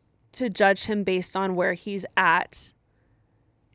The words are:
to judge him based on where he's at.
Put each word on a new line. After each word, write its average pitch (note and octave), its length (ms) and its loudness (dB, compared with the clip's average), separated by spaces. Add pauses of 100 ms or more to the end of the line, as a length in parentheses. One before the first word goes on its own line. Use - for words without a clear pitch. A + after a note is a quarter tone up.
(340)
to B3+ 160 -4
judge G3 360 2
him G#3 180 -2
based F3+ 320 -2
on F#3+ 200 -2
where F3+ 180 2
he's F#3+ 320 -8 (100)
at. - 580 0 (1000)